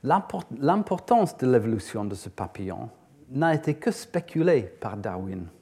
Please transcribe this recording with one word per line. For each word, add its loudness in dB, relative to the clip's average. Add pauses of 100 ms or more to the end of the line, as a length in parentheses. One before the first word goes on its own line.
L'import-, 0 (100)
l'importance 2
de 2
l'évolution 0
de -6
ce -14
papillon -8 (420)
n'a 2
été 0
que -2
spéculée 0
par -8
Darwin. -6 (140)